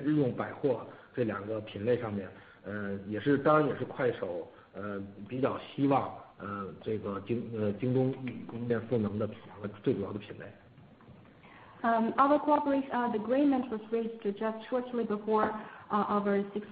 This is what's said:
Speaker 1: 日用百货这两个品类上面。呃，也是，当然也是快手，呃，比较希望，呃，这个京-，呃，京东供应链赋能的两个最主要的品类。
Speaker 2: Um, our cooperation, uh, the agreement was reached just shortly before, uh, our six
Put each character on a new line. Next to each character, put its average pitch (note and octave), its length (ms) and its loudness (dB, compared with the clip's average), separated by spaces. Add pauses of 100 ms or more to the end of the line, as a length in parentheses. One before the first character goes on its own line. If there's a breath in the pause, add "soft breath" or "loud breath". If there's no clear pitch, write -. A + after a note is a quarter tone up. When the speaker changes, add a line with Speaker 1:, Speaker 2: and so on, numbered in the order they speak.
Speaker 1:
日 D3+ 140 2
用 C3 160 4
百 G2+ 220 -4
货 B2+ 300 0 (300 loud breath)
这 B2+ 100 -2
两 G2 220 -4
个 G#2+ 140 -4
品 G#2 240 -8
类 A#2+ 160 4
上 G#2+ 120 -4
面。 F#2+ 160 -4 (360 loud breath)
呃， G2 340 -4 (100)
也 G#2 120 -4
是， C#3 180 4
当 D3+ 180 6
然 D3 120 4
也 G2+ 80 -2
是 B2 80 -4
快 B2 280 0
手， F2 360 -6 (260 loud breath)
呃， G2 260 -6 (280)
比 B2+ 120 -4
较 A2 200 2
希 - 260 0
望， A#2+ 260 2 (260)
呃， G2 280 -6 (160)
这 A2 160 -2
个 G2 260 -4
京-， A#2+ 160 0 (160)
呃， G#2 180 2
京 B2+ 200 0
东 C3 180 4 (360)
供 A#2 120 -8
应 A#2+ 80 -4
链 A2+ 140 2
赋 A#2+ 160 0
能 G2+ 200 0
的 A2 80 0 (200)
两 - 160 -14
个 G#2 60 -6 (160)
最 B2+ 100 4
主 G2 80 -2
要 F#2+ 100 -6
的 - 60 -6
品 - 120 -10 (100)
类。 E2 60 -12 (1400 loud breath)
Speaker 2:
Um, A3+ 360 4
our C#4+ 220 8
cooperation, C#4+ 500 4
uh, A#3+ 220 0
the G#3+ 100 0
agreement C4 480 4
was A3 100 -4 (120)
reached A3+ 320 -2
just A3 340 -2 (100)
shortly B3 360 -2
before, G#3+ 480 2 (400 loud breath)
uh, G3+ 120 4 (140)
our G3+ 240 4 (100)
six G#3+ 200 -4